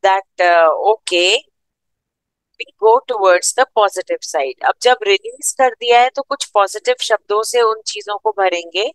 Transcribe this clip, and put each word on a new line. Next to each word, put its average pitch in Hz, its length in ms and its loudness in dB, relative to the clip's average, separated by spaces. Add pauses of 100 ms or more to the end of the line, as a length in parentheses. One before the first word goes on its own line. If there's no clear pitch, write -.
that, 190 360 -2
uh, 170 280 6 (180)
okay, 190 500 0 (1200)
we - 260 -4
go 226 140 4 (100)
towards 190 480 0
the 262 60 4 (120)
positive 185 580 -4
side। 135 300 -6
अब - 160 0
जब 247 220 2
रिलीज - 480 -4
कर 262 180 0
दिया 240 320 2
है 254 80 2
तो 277 120 -8
कुछ - 240 -8
पॉजिटिव 208 560 -2
शब्दों 214 420 -2
से 240 180 0
उन 220 200 0
चीजों 208 360 -10
को 220 120 -4
भरेंगे। 185 640 -4